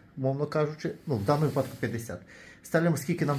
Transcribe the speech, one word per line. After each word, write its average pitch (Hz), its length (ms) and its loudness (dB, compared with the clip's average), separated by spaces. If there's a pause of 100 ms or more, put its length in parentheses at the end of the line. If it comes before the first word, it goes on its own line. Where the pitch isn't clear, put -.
(160)
умовно 135 300 0
кажучи, 151 440 -2 (160)
ну, 139 100 0
в 98 80 -2
даному 147 220 4
випадку 131 340 -2
п'ятдесят. 113 400 -4 (420)
Ставимо, 165 340 2
скільки 170 300 0
нам 143 120 2